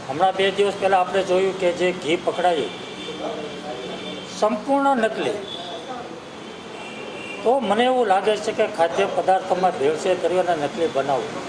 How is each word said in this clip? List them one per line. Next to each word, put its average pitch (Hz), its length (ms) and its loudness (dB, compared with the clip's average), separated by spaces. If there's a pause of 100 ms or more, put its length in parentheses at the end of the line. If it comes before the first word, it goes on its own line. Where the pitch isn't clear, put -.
હમણાં 185 320 2
બે 196 160 2
દિવસ 196 240 2
પહેલાં 190 260 4
આપણે 196 220 2
જોયું 185 360 2
કે 180 140 4
જે 180 220 2
ઘી 156 220 0
પકડાયું 170 560 0 (1600)
સંપૂર્ણ 277 680 2
નકલી. 156 400 0 (2000)
તો 214 200 2
મને 220 260 2
એવું 247 220 4
લાગે 196 300 4
છે - 160 -4
કે 214 160 2
ખાદ્ય 170 400 2
પદાર્થોમાં 185 680 2
ભેળસેળ 156 400 2
કરવી 175 260 2
અને 175 140 2
નકલી 147 360 0
બનાવવું 131 560 0